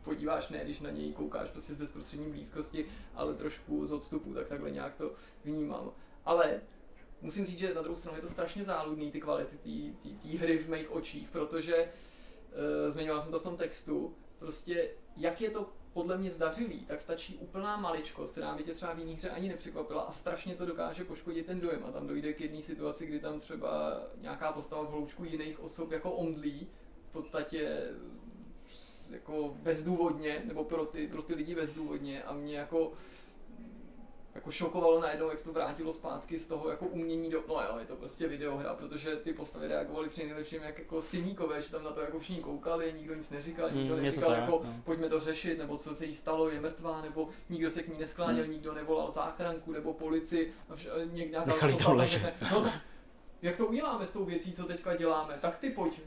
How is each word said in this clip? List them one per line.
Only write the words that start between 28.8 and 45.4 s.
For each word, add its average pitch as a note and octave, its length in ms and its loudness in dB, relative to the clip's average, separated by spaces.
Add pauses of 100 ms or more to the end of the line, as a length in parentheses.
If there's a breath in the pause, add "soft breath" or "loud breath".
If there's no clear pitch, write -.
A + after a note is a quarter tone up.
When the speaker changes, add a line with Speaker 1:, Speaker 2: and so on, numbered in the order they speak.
Speaker 1:
jako D3+ 500 0
bezdůvodně, D#3 840 4
nebo D3+ 200 0
pro D#3+ 220 2
ty, D#3 220 -2
pro D3+ 140 -4
ty E3 120 -2
lidi D#3 200 -2
bezdůvodně, D3 680 -2
a - 120 -6
mě D3 240 -4
jako, D#3+ 340 2 (1400 loud breath)
jako - 160 -8
šokovalo E3 500 8
najednou, D#3+ 280 2
jak D#3 100 -2
se - 60 -10
to D#3+ 80 -6
vrátilo D#3+ 400 0
zpátky - 460 -4
z - 80 -6
toho D#3 240 -2
jako E3+ 160 -2
umění E3 440 0
do... D#3+ 180 2
No D#3+ 60 2
jo, A2+ 240 0
je A2 80 -6
to - 100 -8
prostě - 320 -4
videohra, C#3 460 0
protože D3 420 -2
ty D#3+ 160 -4
postavy D3+ 360 -4
reagovaly D3+ 400 0
při D#3+ 180 -4
nejlepším D3+ 360 -4
jak D3+ 160 -6
jako D#3+ 240 -2
syníkové, E3+ 600 0
že - 80 -6
tam D#3 140 -4
na D3+ 60 -2
to D3+ 100 -4
jako D3+ 180 -2
všichni E3+ 240 -4
koukali, E3 560 0
nikdo D#3 160 -6
nic D#3 160 -8
neříkal, D#3+ 380 -2
Speaker 2:
Hmm, D3+ 100 2
Speaker 1:
nikdo D#3+ 180 4
Speaker 2:
je C#3 40 4
to C#3 60 4
Speaker 1:
neříkal D#3+ 240 8
Speaker 2:
tak, - 100 8
Speaker 1:
jako D#3+ 240 6
Speaker 2:
no. A#2 100 -4 (100)
Speaker 1:
pojďme E3 240 2
to D#3 120 6
řešit, D#3+ 380 0